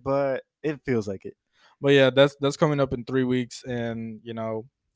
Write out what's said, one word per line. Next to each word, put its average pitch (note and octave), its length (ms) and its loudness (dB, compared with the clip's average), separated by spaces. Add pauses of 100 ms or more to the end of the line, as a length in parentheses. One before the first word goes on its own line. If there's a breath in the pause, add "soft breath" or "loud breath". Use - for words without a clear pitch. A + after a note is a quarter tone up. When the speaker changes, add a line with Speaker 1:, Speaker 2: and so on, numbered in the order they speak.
Speaker 1:
but C3+ 400 0 (180)
it D3 220 -4
feels A2+ 240 0
like F#2+ 160 -8
it. - 120 -14 (440 soft breath)
Speaker 2:
But C#3 140 4
yeah, C3+ 160 8
that's, C#3 300 4
that's C#3 160 -2
coming D3+ 220 2
up C3+ 140 0
in A#2+ 120 -8
three C3 200 0
weeks, B2 400 -4
and, A2+ 580 -8
you A#2 120 -12
know, A2+ 320 -6 (300)